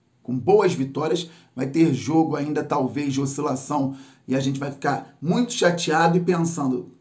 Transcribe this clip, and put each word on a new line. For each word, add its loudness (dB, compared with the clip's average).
com -6
boas 4
vitórias. -2
Vai -4
ter 4
jogo 2
ainda, -2
talvez, -2
de -2
oscilação. -2
E -2
a 0
gente -2
vai -6
ficar -6
muito 0
chateado 2
e 4
pensando, -2